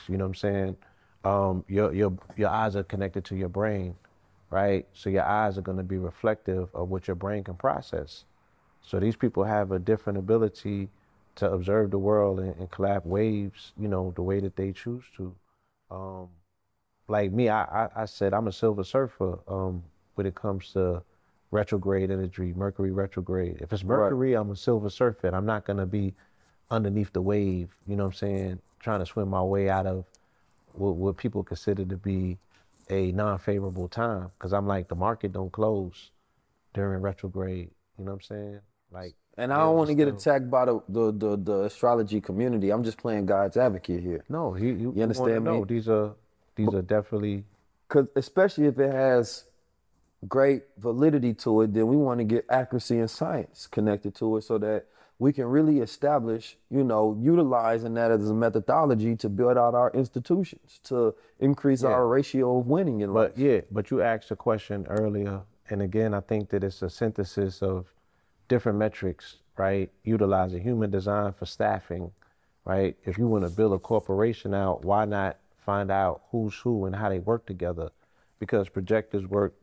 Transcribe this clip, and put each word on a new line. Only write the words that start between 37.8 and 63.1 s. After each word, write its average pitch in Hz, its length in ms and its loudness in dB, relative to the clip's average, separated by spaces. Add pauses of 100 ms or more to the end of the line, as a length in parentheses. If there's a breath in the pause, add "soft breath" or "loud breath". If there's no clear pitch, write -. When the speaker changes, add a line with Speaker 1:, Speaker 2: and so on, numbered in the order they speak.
Speaker 1:
you 98 60 -12
know 98 80 -8
what 98 40 -10
I'm 92 60 -16
saying? 104 380 -14 (320)
Like, 90 220 -14 (240)
Speaker 2:
And 123 140 -2
I 143 40 2
Speaker 1:
yeah, 156 60 4
Speaker 2:
don't 160 140 4
wanna 151 180 2
get 147 140 4
Speaker 1:
still 147 260 2
Speaker 2:
attacked 127 160 -2
by 127 160 4
the, 117 220 2
the, 110 240 2
the, 104 240 -2
the 98 260 0
astrology 107 580 2
community. 101 500 0
I'm 113 140 2
just 113 140 -6
playing 107 280 -2
God's 98 300 0
advocate 92 460 0
here. 87 260 -6
Speaker 1:
No, 147 240 -4
he, 95 140 -2
you, 127 80 0
Speaker 2:
You 117 220 -4
Speaker 1:
you 107 60 2
Speaker 2:
understand 113 260 0
Speaker 1:
wanna 113 120 2 (120)
Speaker 2:
me? 113 60 2
Speaker 1:
know, 104 60 0
these 113 240 -2
are, 107 240 2 (440)
these 107 100 2
Speaker 2:
But 104 80 2
Speaker 1:
are 95 80 0
definitely 104 640 -2 (440)
Speaker 2:
'Cause 139 180 4 (100)
especially 156 500 2
if 131 120 2
it 139 140 2
has 131 520 2 (840)
great 135 360 4 (140)
validity 123 560 2
to 110 280 4
it, 107 120 2
then 110 140 4
we 135 80 4
wanna 123 280 2
get 110 260 0
accuracy 123 480 0
and 113 120 0
science - 560 -6
connected 104 500 0
to 110 200 0
it 107 60 -2
so 110 160 -2
that 107 280 -2 (320 soft breath)
we 135 140 4
can 127 140 -4
really 147 340 4
establish, 113 800 -2 (120)
you 135 140 2
know, 107 360 4
utilizing 117 760 4
that 117 160 2
as 107 180 4
a 107 60 2
methodology 117 840 2
to 110 140 -4
build 123 260 4
out 120 180 4
our 120 180 4
institutions, 135 920 -2
to 117 300 2 (260 soft breath)
increase 135 420 4
Speaker 1:
Yeah. 127 80 4
Speaker 2:
our 127 160 4
ratio 127 520 2
of 123 80 0
winning 143 340 2
in 101 120 0